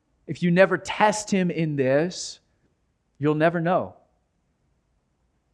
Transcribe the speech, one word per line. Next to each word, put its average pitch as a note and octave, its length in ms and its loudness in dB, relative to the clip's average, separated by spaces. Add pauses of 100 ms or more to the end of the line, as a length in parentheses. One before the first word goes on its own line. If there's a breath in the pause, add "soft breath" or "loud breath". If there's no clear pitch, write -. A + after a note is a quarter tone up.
(280)
if E3 160 -10
you F3 80 2
never F3+ 260 4
test - 540 -2
him F#3 180 0
in D#3 280 -4
this, C#3 600 -2 (800)
you'll D3+ 180 0
never E3 240 0
know. D#3+ 360 -2 (1600)